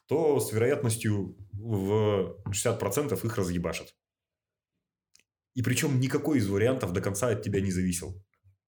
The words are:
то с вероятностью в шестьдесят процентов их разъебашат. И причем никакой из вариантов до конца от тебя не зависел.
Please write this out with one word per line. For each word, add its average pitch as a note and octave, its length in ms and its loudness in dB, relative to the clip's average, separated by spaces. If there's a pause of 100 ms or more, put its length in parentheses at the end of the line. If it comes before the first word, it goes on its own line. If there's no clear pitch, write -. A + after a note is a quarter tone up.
то D3 320 2
с G#2 120 -2
вероятностью A2 880 0 (160)
в G2+ 840 2 (140)
шестьдесят A2 280 0
процентов A2 460 -2
их A2 120 -4
разъебашат. F2 560 -4 (1600)
И B2 60 0
причем B2+ 380 2
никакой C#3+ 400 2
из G2 100 2
вариантов G#2+ 440 2
до G2 80 -2
конца G2+ 280 -2
от G2+ 140 -2
тебя G2+ 180 0
не G2 100 0
зависел. F2+ 520 -2 (440)